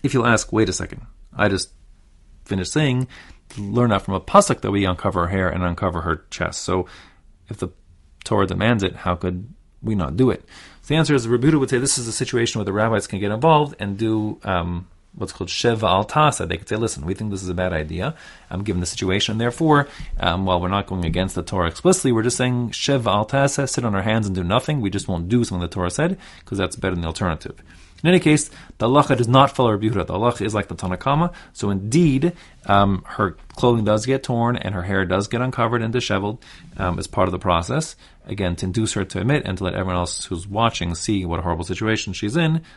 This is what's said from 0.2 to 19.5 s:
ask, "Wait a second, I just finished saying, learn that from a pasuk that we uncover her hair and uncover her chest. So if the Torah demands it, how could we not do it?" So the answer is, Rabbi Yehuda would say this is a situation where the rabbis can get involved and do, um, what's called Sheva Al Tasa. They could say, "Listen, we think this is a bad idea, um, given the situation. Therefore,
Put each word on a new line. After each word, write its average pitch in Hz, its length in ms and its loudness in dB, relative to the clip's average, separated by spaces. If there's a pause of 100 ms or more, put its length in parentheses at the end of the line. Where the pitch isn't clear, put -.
ask, 113 240 2
"Wait 110 160 4
a - 60 -2
second, - 340 -10 (260)
I 104 140 2
just - 220 0 (760)
finished 95 300 -4
saying, 131 340 2 (500)
learn 110 340 2
that 98 100 2
from 95 140 -4
a 92 40 0
pasuk - 400 4
that 101 120 -2
we 98 120 4
uncover 92 380 0
her 85 60 0
hair 92 200 0
and 90 160 -2
uncover 90 380 -2
her 82 280 -4
chest. - 340 -6
So 92 240 -2 (600)
if 107 100 -12
the 90 120 -8 (560)
Torah 101 200 2
demands 98 380 0
it, - 140 -4
how 90 180 -2
could 90 320 -6 (340)
we 110 140 -4
not 80 220 -2
do 127 120 6
it?" - 140 -2 (380)
So - 80 -20
the 147 80 2
answer 151 180 4
is, 120 100 0
Rabbi 120 220 2
Yehuda 156 140 4
would 131 80 0
say 127 80 2
this 131 200 0
is 117 120 -6
a - 20 -6
situation 117 480 -2
where 101 60 -2
the 98 80 -2
rabbis 107 340 0
can 98 120 -6
get 101 120 -2
involved 147 480 2
and 101 180 -4
do, 107 460 -2
um, 87 440 -2 (280)
what's 95 160 -8
called - 180 -10
Sheva 113 340 0
Al 98 200 4
Tasa. 151 420 2
They 87 120 -4
could - 100 -12
say, - 80 -2
"Listen, 110 300 -4
we 90 80 -2
think 107 180 -6
this 95 100 -6
is 95 60 -8
a 92 60 -4
bad 90 180 0
idea, 85 420 -4 (380)
um, 92 140 -6
given 90 160 -2
the 87 40 -2
situation. 92 520 -2
Therefore, 143 500 4 (320)